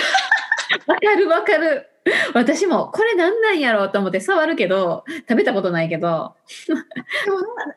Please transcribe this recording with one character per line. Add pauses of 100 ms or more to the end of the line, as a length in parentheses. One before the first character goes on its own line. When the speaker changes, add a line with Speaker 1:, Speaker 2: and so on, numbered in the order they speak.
(240)
Speaker 1:
<laughs>
わ
か (140)
る
わ
か
る。 (460)
私
も
こ
れ
な
ん
な
ん
や
ろ
う
と
思
っ
て
触
る
け
ど、 (240)
食
べ
た
こ
と
な
い
け
ど。 (320)
Speaker 2:
で (560)
も
な-、